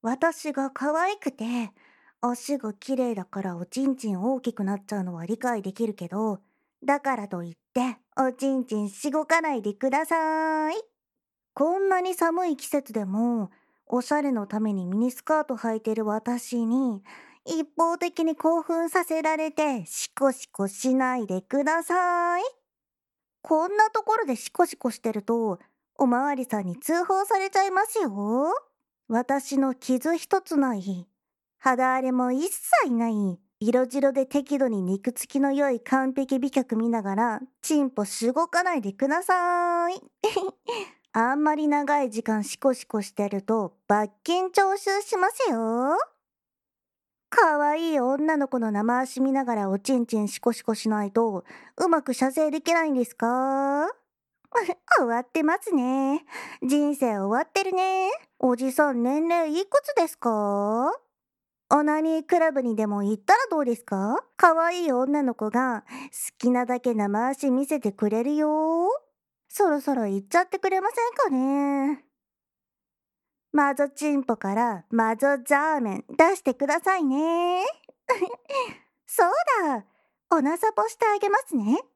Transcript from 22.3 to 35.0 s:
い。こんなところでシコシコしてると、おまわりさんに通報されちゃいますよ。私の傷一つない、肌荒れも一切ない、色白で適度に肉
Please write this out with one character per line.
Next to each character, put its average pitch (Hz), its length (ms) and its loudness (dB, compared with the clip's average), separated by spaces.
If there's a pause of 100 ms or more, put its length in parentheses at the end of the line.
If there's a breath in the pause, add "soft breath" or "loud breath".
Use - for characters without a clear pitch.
い。 370 40 -2 (1000)
こ 320 260 2
ん 403 80 -4
な 427 140 6
と 427 120 -2
こ 440 140 2
ろ 453 100 0
で 262 80 0
シ - 180 -10
コ 349 140 2
シ - 100 -12
コ 240 140 -4
し - 80 -12
て 220 140 -4
る 208 100 -6
と、 220 380 -2 (340 soft breath)
お 269 140 2
ま 247 160 2
わ 285 100 0
り 254 120 -4
さ 214 160 -4
ん 185 40 -6
に 175 100 -6
通 330 280 -2
報 381 200 0
さ 403 140 0
れ 381 100 -2
ち 392 100 0
ゃ 381 60 4
い 392 60 -2
ま 381 140 2
す 440 160 -4
よ。 233 520 0 (540)
私 262 500 -2
の 269 180 2
傷 262 420 0
一 381 240 0
つ 339 160 -4
な 262 180 2
い、 190 320 -6 (540)
肌 254 320 2
荒 262 80 0
れ 254 100 0
も 247 220 2
一 294 160 0
切 539 420 2
な 233 180 0
い、 202 300 -2 (220)
色 240 280 2
白 277 240 0
で 262 140 0
適 277 320 -2
度 262 80 2
に 214 160 -2
肉 196 300 -2